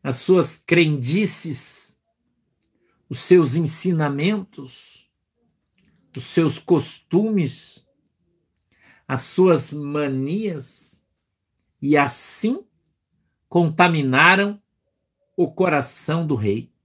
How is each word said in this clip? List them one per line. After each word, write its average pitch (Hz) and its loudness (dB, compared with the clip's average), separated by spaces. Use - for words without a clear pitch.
as 135 -4
suas - 2
crendices, 156 -2
os - -8
seus 156 4
ensinamentos, 160 -4
os 123 -8
seus 160 0
costumes, - -2
as 135 -4
suas 170 2
manias, 147 -6
e 143 2
assim - -2
contaminaram 170 2
o 180 0
coração 160 0
do 151 0
rei. 107 -2